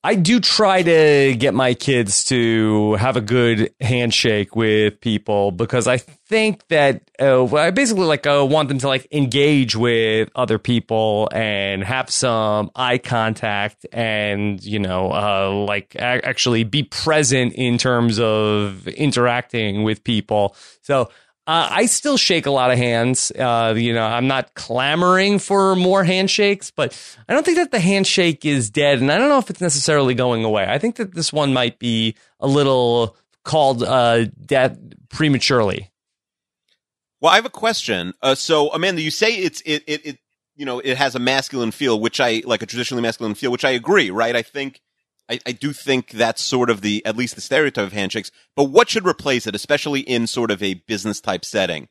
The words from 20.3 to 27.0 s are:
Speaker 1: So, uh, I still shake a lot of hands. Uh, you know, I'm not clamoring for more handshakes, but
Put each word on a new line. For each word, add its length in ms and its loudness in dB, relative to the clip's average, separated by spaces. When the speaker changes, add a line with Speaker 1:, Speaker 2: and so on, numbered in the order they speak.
Speaker 1:
So, 300 -2
uh, 220 0
I 160 0
still 320 0
shake 260 0
a 60 -2
lot 200 2
of 60 2
hands. 580 0
Uh, 400 0
you 200 0
know, 100 0
I'm 220 -2
not 260 -4
clamoring 880 0
for 360 2
more 300 2
handshakes, 640 0
but 240 -4